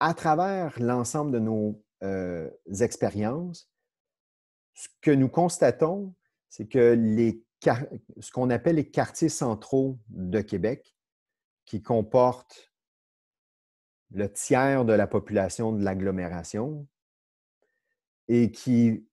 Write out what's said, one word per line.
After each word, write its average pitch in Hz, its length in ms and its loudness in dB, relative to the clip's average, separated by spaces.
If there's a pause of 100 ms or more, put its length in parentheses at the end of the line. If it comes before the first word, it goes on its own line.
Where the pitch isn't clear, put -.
à 160 140 0
travers 170 680 -2
l'ensemble 123 520 -2
de 120 60 0
nos, 107 460 -2 (180)
euh, 90 480 -6 (300)
expériences, 117 920 -4 (1000)
ce - 160 -20 (140)
que 156 80 4
nous 135 180 6
constatons, 175 880 0 (340)
c'est - 180 -12
que 120 280 6
les 113 500 2 (160)
quar-, 135 260 0 (320)
ce - 140 -18
qu'on 127 160 -2
appelle 143 280 0
les 151 140 -2
quartiers 151 380 0
centraux 135 720 -2 (100)
de 92 320 -4
Québec, 104 560 -6 (720)
qui 101 160 -8
comportent 120 880 0 (1400)
le 101 220 -4
tiers 135 520 2
de 110 80 2
la 101 140 4
population 104 680 -2
de 101 120 -2
l'agglomération 95 1040 -6 (1400)
et 117 240 4
qui, 117 640 2